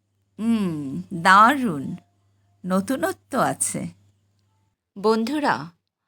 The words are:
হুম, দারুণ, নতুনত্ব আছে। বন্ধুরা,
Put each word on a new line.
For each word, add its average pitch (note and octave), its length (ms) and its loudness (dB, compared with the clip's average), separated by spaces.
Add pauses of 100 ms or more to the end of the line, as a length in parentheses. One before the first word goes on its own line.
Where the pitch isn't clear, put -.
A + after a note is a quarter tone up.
(400)
হুম, F3+ 640 -2 (120)
দারুণ, F#3+ 800 4 (720)
নতুনত্ব C4 720 -4
আছে। D3 500 -2 (1080)
বন্ধুরা, A3 720 -2 (380)